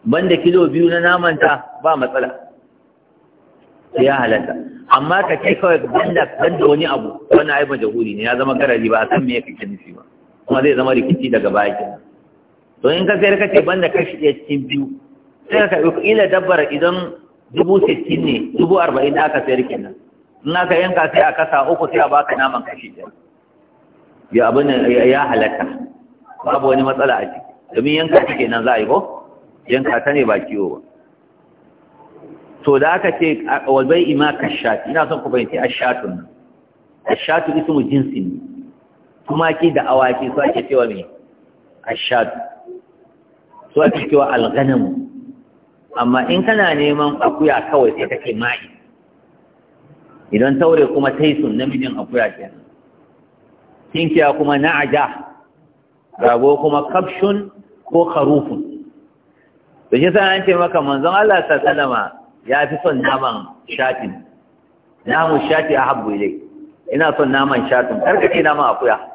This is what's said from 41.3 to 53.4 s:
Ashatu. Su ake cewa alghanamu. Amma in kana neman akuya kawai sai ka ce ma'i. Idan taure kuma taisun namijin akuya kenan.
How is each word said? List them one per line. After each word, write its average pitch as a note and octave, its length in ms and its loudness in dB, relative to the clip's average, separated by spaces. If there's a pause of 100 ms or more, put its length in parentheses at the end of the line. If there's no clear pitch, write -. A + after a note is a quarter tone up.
Ashatu. A#2 520 -2 (1400)
Su D3 80 2
ake - 260 0
cewa C#3 240 2
alghanamu. B2 640 0 (1000)
Amma B2 320 2
in F3+ 140 0
kana G3+ 320 2
neman D3 460 0
akuya C#3+ 500 0
kawai B2 300 4
sai - 80 -4
ka B2+ 160 -6
ce A#2+ 100 -6
ma'i. A#2+ 340 -6 (1600)
Idan C3+ 260 2
taure D#3+ 300 4
kuma C#3 240 0
taisun C#3+ 440 0
namijin C3 440 -4
akuya A2+ 320 -2
kenan. - 320 -20 (1300)